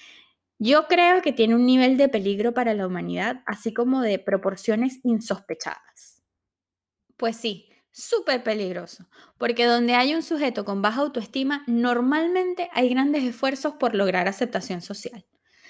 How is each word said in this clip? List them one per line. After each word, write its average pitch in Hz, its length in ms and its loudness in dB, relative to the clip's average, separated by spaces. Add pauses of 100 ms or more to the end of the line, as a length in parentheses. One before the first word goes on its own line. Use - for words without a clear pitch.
(600)
yo 294 300 4
creo 349 320 6
que 302 100 0
tiene 226 240 2
un 247 100 4
nivel 254 300 6
de 269 140 4
peligro 208 440 0
para 240 200 0
la 196 120 -2
humanidad, 180 600 -4
así 220 280 -6
como 254 280 0
de 208 180 0
proporciones 208 840 -2
insospechadas. - 1160 -4 (920)
Pues 226 220 -4
sí, 208 320 -8 (220)
súper 285 520 -2
peligroso, 185 640 -6 (300)
porque 240 280 0
donde 240 300 4
hay 262 180 4
un 320 100 -2
sujeto 269 420 -2
con 196 160 -4
baja 220 180 0
autoestima, 285 680 -4
normalmente 311 1080 0
hay 247 160 2
grandes 277 340 0
esfuerzos 269 520 -4
por 233 200 -2
lograr 185 320 0
aceptación 196 540 -6
social. - 440 -12 (440)